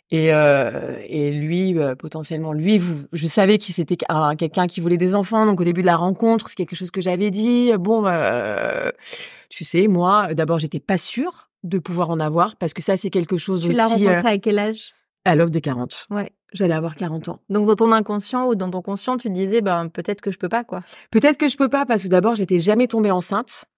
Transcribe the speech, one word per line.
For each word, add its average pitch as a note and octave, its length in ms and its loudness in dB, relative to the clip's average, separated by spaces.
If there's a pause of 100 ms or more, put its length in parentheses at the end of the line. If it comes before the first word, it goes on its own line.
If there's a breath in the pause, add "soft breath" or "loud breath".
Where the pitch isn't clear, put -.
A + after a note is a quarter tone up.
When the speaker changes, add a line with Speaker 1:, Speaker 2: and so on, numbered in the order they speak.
(100)
Speaker 1:
Et, D#3+ 220 4
euh, C#3 640 2 (100)
et D3 240 -2
lui, E3 480 0
euh, C#3 160 0
potentiellement, D#3 600 -6
lui, F3+ 240 4
vous, E3+ 340 -2
je E3 140 -4
savais G3 320 4
qu'il G3 160 -6
c'était E3+ 240 -2 (100)
un, D#3 280 2
quelqu'un E3+ 300 0
qui F3 140 -6
voulait F3 160 2
des F#3 180 2
enfants. G#3+ 300 2
Donc, G3+ 160 2
au F3+ 40 2
début F3 180 0
de F3+ 40 2
la E3+ 120 4
rencontre, G#3+ 500 0
c'est - 60 -18
quelque F3+ 200 -6
chose F3 160 -10
que F#3+ 120 -6
j'avais F#3 280 0
dit. A#3+ 480 2
Bon, G#3+ 280 0
euh, A#2 800 -2 (640 loud breath)
tu - 140 -12
sais, F3+ 220 2
moi, F#3 460 2
d'abord, D#3+ 260 0
j'étais D3+ 220 -4
pas G3 160 0
sûre - 540 -6 (120)
de F#3 160 -2
pouvoir E3+ 300 -2
en E3 120 -2
avoir D#3+ 360 0
parce E3+ 160 -6
que - 80 -8
ça, F#3+ 160 0
c'est F#3 140 -6
quelque F3+ 260 -2
chose E3+ 280 -4
Speaker 2:
Tu E3+ 80 0
l'as A#3 120 4
Speaker 1:
aussi, G#3+ 240 2
Speaker 2:
rencontré F3+ 220 2
Speaker 1:
euh, G#3 60 2
Speaker 2:
à - 20 -4
quel G#3 200 0
âge ? A3 360 -6 (320)
Speaker 1:
à F3+ 80 4
l'aube E3 160 4
des D#3+ 100 0
quarante. B2 480 -6
Speaker 2:
Ouais. G3+ 240 -6 (220)
Speaker 1:
J'allais F3+ 180 0
avoir D#3+ 240 -4
quarante E3 320 -8
ans. E3+ 120 -12 (100)
Speaker 2:
Donc, G#3 160 0
dans G#3+ 100 4
ton A3+ 160 4
inconscient A3 540 -2
ou B3 80 2
dans F#3 160 -4
ton F3+ 100 -6
conscient, G3+ 380 -4
tu A#3+ 100 -6
te F#3+ 60 -4
disais, F#3+ 260 0
ben, F3 280 -2
peut-être G3+ 340 -6
que G3+ 80 -4
je F#3 80 -10
peux F#3 100 -6
pas, A3+ 160 -2
quoi. F#3 160 -10 (300 loud breath)
Speaker 1:
Peut-être C#4+ 260 4
que D4 140 2
je - 80 -8
peux C4+ 100 2
pas C#4 160 0
parce A3+ 180 0
que F#3+ 60 -6
d'abord, F#3 260 4
j'étais F#3 260 0
jamais G#3+ 260 4
tombée A3 240 0
enceinte. F#3+ 560 -4 (100)